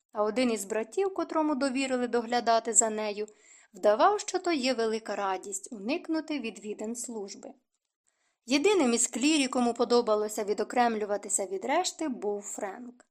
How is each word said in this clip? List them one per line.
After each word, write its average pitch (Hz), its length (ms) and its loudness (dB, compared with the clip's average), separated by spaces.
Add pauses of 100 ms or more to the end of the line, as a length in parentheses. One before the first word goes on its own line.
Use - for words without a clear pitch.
(120)
А 214 120 0
один 233 280 2
із 208 140 -2
братів, 226 480 0
котрому 311 420 0
довірили 254 520 0
доглядати 226 680 2
за 220 160 6
нею, 214 380 -4 (460)
вдавав, 214 460 4
що 370 200 -4
то 359 120 -2
є 262 220 0
велика 220 420 -2
радість 190 560 -6
уникнути 302 680 -4
відвідин 220 560 -8
служби. 214 540 -10 (960)
Єдиним 294 480 4
із 233 140 2
Клірі, 277 400 2
кому 240 260 2
подобалося 220 720 2
відокремлюватися 208 1000 0
від 190 200 -6
решти, 311 420 0
був 208 340 -4
Френк. 240 680 -12